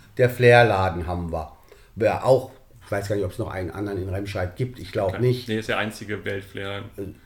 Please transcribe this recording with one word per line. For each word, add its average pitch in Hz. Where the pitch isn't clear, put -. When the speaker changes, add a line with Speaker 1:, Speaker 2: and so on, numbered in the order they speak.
Speaker 1:
Der 123
Flairladen 104
haben 87
wir. 80
Wer 101
auch, 131
ich -
weiß 101
gar 107
nicht, 101
ob's 90
noch -
einen 92
anderen 101
in 92
Remscheid 95
gibt, 123
ich 87
glaub 101
Speaker 2:
Klar. 92
Speaker 1:
nicht. 123
Speaker 2:
Nee, 110
ist 107
der 107
einzige 104
Weltflair. 98